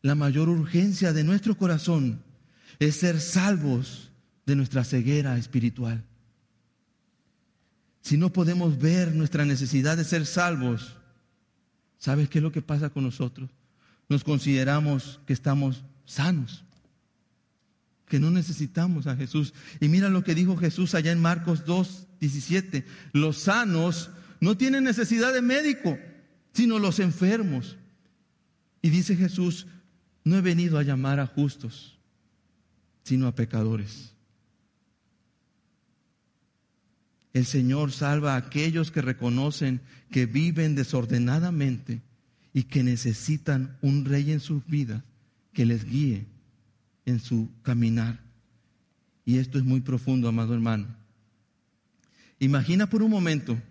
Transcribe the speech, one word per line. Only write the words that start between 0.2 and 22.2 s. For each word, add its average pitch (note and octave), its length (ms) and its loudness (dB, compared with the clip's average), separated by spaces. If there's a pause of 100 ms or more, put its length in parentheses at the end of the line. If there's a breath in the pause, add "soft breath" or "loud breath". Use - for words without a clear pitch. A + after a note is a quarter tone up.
urgencia F3 640 2
de D3+ 120 2
nuestro G3+ 340 2
corazón D#3 640 0 (560 soft breath)
es D3+ 160 2
ser F3 240 0
salvos D3+ 920 -2 (340)
de C#3 100 2
nuestra C3+ 300 0
ceguera C3+ 520 0
espiritual. A#2 680 -2 (2000)
Si - 160 0
no F3 140 2
podemos F3 480 2
ver E3 340 2
nuestra D3+ 320 0
necesidad C#3 520 0
de E3 80 -2
ser D#3+ 200 0
salvos, C#3 720 -2 (1000)
¿sabes C#3+ 320 0
qué D#3+ 100 0
es D3 40 2
lo D#3+ 100 -2
que D#3 80 -4
pasa D3 280 -2
con C#3 140 -4
nosotros? B2+ 480 -6 (580 soft breath)
Nos C#3+ 140 2
consideramos C#3+ 1000 0
que C#3 80 0
estamos C#3 500 0 (220)
sanos, C#3+ 580 -4 (1400)
que C#3 140 0
no D#3 100 4
necesitamos E3 760 -2
a B2+ 120 -2
Jesús. C#3 360 -4 (280 loud breath)
Y D3+ 80 4
mira F#3+ 180 4
lo F#3 160 2
que F3 100 0
dijo F3+ 220 2
Jesús E3+ 400 0
allá E3 160 2
en E3+ 80 2
Marcos E3+ 460 0
dos F3+ 420 -2 (140)